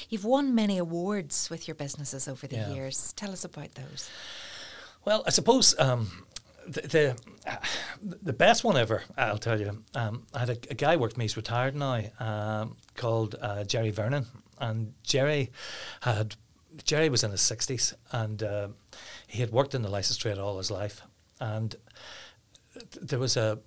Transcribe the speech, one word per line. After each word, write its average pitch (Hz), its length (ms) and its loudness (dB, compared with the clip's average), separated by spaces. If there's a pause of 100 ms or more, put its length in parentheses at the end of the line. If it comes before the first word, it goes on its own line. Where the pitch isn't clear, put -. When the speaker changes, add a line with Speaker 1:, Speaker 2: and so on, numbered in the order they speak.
Speaker 1:
You've 202 160 -4
won 269 300 4
many 208 240 4
awards 175 720 0
with 160 180 -8
your 160 60 -4
businesses 139 540 -6
over 139 180 -8
the 123 120 -6
Speaker 2:
Yeah. 107 160 -2
Speaker 1:
years. 135 400 -2
Tell 202 180 -6
us 185 120 -4
about 156 300 -10
those. 135 340 -12 (960)
Speaker 2:
Well, 214 220 4
I 165 60 2
suppose, 240 480 8
um, 120 460 2 (420)
the, - 140 -6
the, 147 360 4 (300)
uh, - 80 -4 (480)
the 175 300 -4
best 190 300 4
one 202 140 4
ever, 113 240 2 (160)
I'll 107 220 0
tell 113 200 0
you, 104 240 -6 (120)
um, 113 360 -4
I 139 100 -6
had 123 100 0
a, 113 60 -4 (120)
a 139 60 -8
guy 147 200 2
worked 120 200 0
for 123 40 -4
me, 113 60 0
he's 104 100 -2
retired 123 400 -2
now, 135 280 0 (160)
um, 107 580 -4 (180)
called, 113 460 0
uh, 104 220 -4
Jerry 113 260 0
Vernon. 110 380 0 (320)
And 110 420 -2
Jerry 139 500 2 (500)
had, 107 340 0 (480)
Jerry 151 260 4
was 123 140 4
in 104 80 0
his 95 100 0
sixties, - 540 0 (160)
and, 110 320 -2
uh, 101 240 -2 (580)
he - 140 -4
had 120 100 2
worked 120 240 4
in 127 80 0
the 101 80 -2
license 98 280 0
trade 104 200 -2
all 98 220 -4
his 95 100 -4
life. 104 320 -4 (380)
And 110 360 -2 (1000)
th-, - 340 -14
there 131 120 0
was 131 180 2
a, 110 300 4